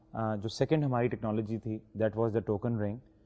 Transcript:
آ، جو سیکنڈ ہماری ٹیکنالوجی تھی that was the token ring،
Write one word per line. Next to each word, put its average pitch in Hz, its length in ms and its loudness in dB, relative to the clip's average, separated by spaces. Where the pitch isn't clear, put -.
آ، 110 240 -2
جو 104 120 -6
سیکنڈ 147 360 2
ہماری 123 240 2
ٹیکنالوجی 113 500 -2
تھی 110 200 -6
that 107 160 2
was 113 140 2
the 110 80 2
token 107 340 0
ring، 104 140 -2